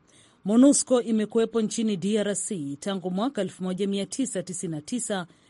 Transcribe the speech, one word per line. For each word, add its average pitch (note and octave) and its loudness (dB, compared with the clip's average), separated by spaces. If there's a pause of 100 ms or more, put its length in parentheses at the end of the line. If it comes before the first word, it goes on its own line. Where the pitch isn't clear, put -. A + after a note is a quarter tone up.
(460)
monusco B3 6
imekuwepo A3+ 0
nchini G#3+ 0
D G3 0
R G3+ 0
C C#3+ -6
tangu F#3 -4
mwaka G#3+ -2
elfu F3+ -6
moja F#3 -2
mia G3 -2
tisa G3 -4
tisini F3+ -8
na D3+ -6
tisa F#3+ -6 (220)